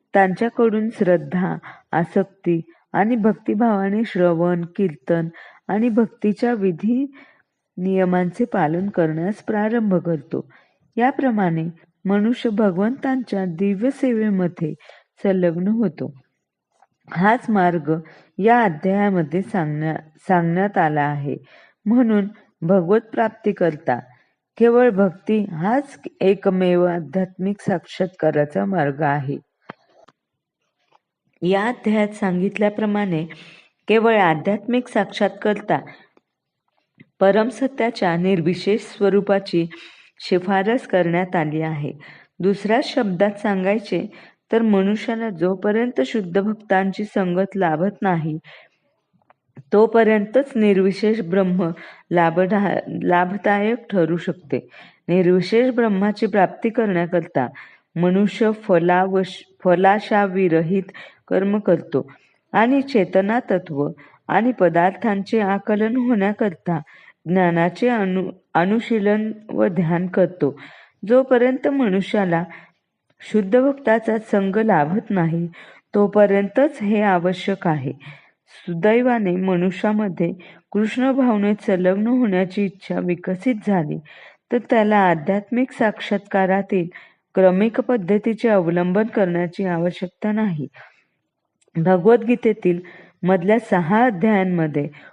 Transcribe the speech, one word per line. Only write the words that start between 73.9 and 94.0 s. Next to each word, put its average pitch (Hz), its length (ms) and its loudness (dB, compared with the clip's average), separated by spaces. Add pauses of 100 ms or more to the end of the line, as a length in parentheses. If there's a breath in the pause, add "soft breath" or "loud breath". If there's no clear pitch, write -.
संग 196 380 -2
लाभत 196 540 0
नाही, 170 380 -2 (460 loud breath)
तोपर्यंतच 202 840 2
हे 208 220 0
आवश्यक 185 640 0
आहे. 143 260 -2 (580 loud breath)
सुदैवाने 214 840 0
मनुष्यामध्ये 185 960 -2 (400 loud breath)
कृष्ण 247 400 0
भावनेत 214 480 2
संलग्न 190 460 0
होण्याची 202 580 0
इच्छा 180 360 -6
विकसित 180 540 -2 (120)
झाली, 160 320 0 (540 loud breath)
तर 240 60 2 (120)
त्याला 214 260 4
आध्यात्मिक 196 720 0
साक्षात्कारातील 196 1160 -2 (460 loud breath)
क्रमिक 190 460 4
पद्धतीचे 214 680 0
अवलंबन 180 580 2
करण्याची 180 580 -2
आवश्यकता 180 680 -4
नाही. 190 360 -4 (1080 loud breath)
भगवद्गीतेतील 202 1040 2 (420 loud breath)
मधल्या 190 360 2
सहा 208 460 0